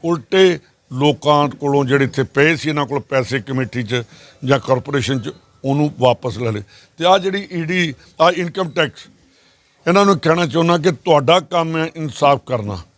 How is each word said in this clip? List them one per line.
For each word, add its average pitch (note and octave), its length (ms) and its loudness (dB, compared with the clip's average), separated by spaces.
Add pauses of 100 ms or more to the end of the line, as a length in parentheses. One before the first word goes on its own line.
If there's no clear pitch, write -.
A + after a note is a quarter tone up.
ਉਲਟੇ E3+ 540 2 (340)
ਲੋਕਾਂ D3 560 2
ਕੋਲੋਂ C#3 360 -2
ਜਿਹੜੇ C3+ 200 2
ਇੱਥੇ C3 180 -4
ਪਏ D3+ 320 2
ਸੀ D#3 140 -6
ਇਹਨਾਂ D3 160 -2
ਕੋਲ C3+ 140 -6
ਪੈਸੇ C3 400 -2
ਕਮੇਟੀ B2+ 440 -6
'ਚ A#2 200 -4 (420)
ਜਾਂ C3 140 2
ਕਾਰਪੋਰੇਸ਼ਨ C3 600 -2
'ਚ, G#2 100 -8 (340)
ਉਹਨੂੰ C#3+ 360 0
ਵਾਪਸ B2 380 0
ਲੈ A#2 140 -4
ਲਏ। G#2 100 -6 (360)
ਤੇ E3 80 -6
ਆਹ F#3+ 140 6
ਜਿਹੜੀ G3 320 -4
ਈਡੀ, E3+ 420 -4 (280)
ਆਹ F3 100 6
ਇਨਕਮ F3 380 -6
ਟੈਕਸ, D#3 380 -4 (800)
ਇਹਨਾਂ G3 180 4
ਨੂੰ G3 140 2
ਕਹਿਣਾ E3+ 260 2
ਚਾਹੁੰਦਾ E3 320 0
ਕਿ D#3+ 140 0
ਤੁਹਾਡਾ D#3 480 2
ਕੰਮ E3 380 -4
ਹੈ D#3+ 180 -4
ਇਨਸਾਫ C#3+ 500 0
ਕਰਨਾ G#2 320 -6 (200)